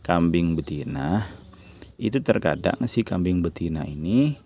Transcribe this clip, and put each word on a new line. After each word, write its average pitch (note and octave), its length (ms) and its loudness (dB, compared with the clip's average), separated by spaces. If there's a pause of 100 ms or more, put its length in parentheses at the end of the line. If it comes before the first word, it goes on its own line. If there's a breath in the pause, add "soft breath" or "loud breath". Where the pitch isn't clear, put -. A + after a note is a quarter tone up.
kambing E2+ 560 2
betina, D2+ 720 -2 (720 loud breath)
itu A2+ 240 0
terkadang D#2+ 640 2
si A#2 160 0
kambing F2+ 400 0
betina D#2+ 400 -4
ini G2 600 0